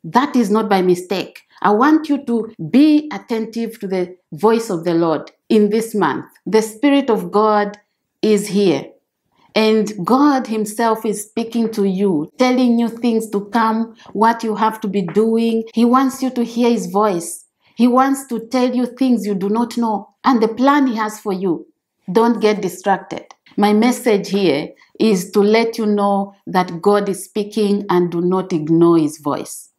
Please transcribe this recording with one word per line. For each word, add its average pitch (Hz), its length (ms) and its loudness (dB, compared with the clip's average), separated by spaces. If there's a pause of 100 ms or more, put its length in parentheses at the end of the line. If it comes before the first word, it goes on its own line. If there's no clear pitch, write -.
That 247 320 -2
is 208 160 0
not 214 160 2
by 190 140 2
mistake. 180 600 -2 (180)
I 202 120 2
want 302 360 2
you 285 180 -2
to 233 260 -4 (180)
be 302 420 4
attentive 226 680 -6
to 196 80 -8
the 180 260 -4 (160)
voice 220 400 0
of 165 140 -4
the 175 100 0
Lord 165 380 0 (160)
in 208 220 4
this 220 260 -2
month. 160 300 -2 (200)
The 214 160 2
Spirit 277 480 0
of 180 220 -2
God 208 440 0 (460)
is 208 240 2
here. 175 460 0 (680)
And 220 460 0
God 262 440 2
himself 220 580 -2
is 208 180 -4
speaking 226 460 -4
to 202 140 -2
you, 185 520 0
telling 254 420 2
you 233 120 -2
things 220 400 -2
to 202 160 -4
come, 226 480 -2 (180)
what 226 320 0
you 214 100 -4
have 220 280 -2
to 220 40 -6
be 196 140 -2
doing. 226 720 0
He 233 100 0
wants 254 400 2
you 262 60 -2
to 240 160 -4
hear 233 240 0
his 196 200 0
voice. 190 580 -2 (280)
He 240 140 4
wants 269 380 2
to 226 120 -8
tell 247 380 -2
you 247 80 0
things 240 400 0
you 208 100 -2
do 190 140 -4
not 233 300 -2
know 214 320 -4 (140)
and 233 180 4
the 220 60 2
plan 269 400 2
he 214 80 -2
has 214 220 -6
for 208 140 -6
you. 185 320 -4 (480)
Don't 226 260 4
get 208 220 2
distracted. - 760 -4 (220)
My 208 160 4
message 214 560 0
here 175 440 0 (280)
is 190 300 0
to 208 100 0
let 226 380 2
you 220 80 -2
know 202 480 0 (120)
that 175 360 -2
God 202 260 2
is - 160 -6
speaking 208 640 -2
and 180 220 2
do 170 100 -2
not 185 320 -2
ignore 165 460 4
his 147 180 0
voice. - 640 -8